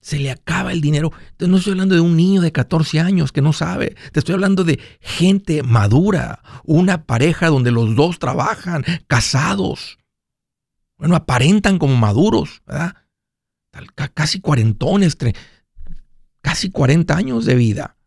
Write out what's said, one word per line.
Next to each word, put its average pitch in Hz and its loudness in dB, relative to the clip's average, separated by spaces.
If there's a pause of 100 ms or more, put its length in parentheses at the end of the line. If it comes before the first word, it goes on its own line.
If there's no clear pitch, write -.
Se - -8
le 139 -4
acaba 185 -6
el 170 -2
dinero. 151 0 (160)
Entonces, - -4
no 190 4
estoy 190 0
hablando 190 2
de 165 6
un 170 4
niño 185 4
de 165 0
catorce 156 0
años 170 0
que 147 0
no 156 2
sabe. - -6 (160)
Te - 0
estoy 160 -2
hablando 190 2
de 165 0 (200)
gente 175 0
madura, 123 2 (240)
una 175 2
pareja 156 0
donde 131 2
los 113 0
dos 165 0
trabajan, 160 -4 (240)
casados. - -2 (1000)
Bueno, 170 0
aparentan 170 2
como 139 2
maduros, 120 0
¿verdad? 170 -6 (760)
Tal, - -20
ca-, - -8
casi 156 -4
cuarentones, 147 0
tre-, 117 -2 (1080)
casi - -4
cuarenta 156 0
años 113 -4
de 127 2
vida. 117 -2